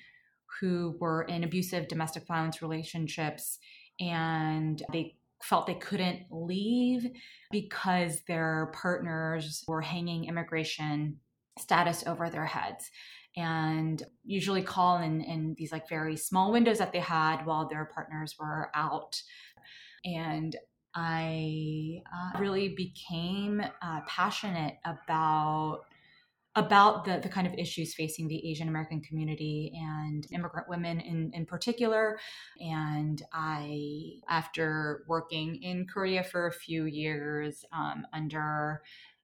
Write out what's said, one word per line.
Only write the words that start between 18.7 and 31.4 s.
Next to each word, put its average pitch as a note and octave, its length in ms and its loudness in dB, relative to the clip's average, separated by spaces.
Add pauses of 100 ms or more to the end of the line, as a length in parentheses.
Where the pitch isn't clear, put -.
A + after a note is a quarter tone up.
out. D3+ 480 -2 (840)
And D#3+ 500 -2 (380)
I, D#3+ 1080 -2 (120)
uh, F3+ 260 -4
really G3 300 2
became, F#3 920 -2 (200)
uh, E3 260 -4
passionate F3+ 800 0
about, D#3 960 2 (760)
about G3+ 480 8
the, F#3 180 0
the G3 60 -4
kind F#3 180 0
of F3+ 100 0
issues E3+ 380 -4
facing D#3 360 -2
the D#3+ 200 -4
Asian D#3+ 200 -4
American D#3 320 -2
community D#3 760 -4
and D#3 560 -4
immigrant F3 380 -4
women E3+ 320 -2
in, E3 320 -2
in E3+ 120 -2